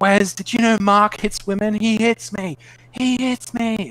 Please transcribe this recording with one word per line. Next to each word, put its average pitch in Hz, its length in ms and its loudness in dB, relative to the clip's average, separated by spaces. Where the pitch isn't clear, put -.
Wes, 202 340 2
did - 180 -10
you 233 80 0
know 226 200 4
Mark 208 400 4
hits - 260 -6
women? 202 280 -2
He 214 220 0
hits 226 360 0
me. 190 260 -8
He 254 260 0
hits 254 360 -4
me. 220 360 -4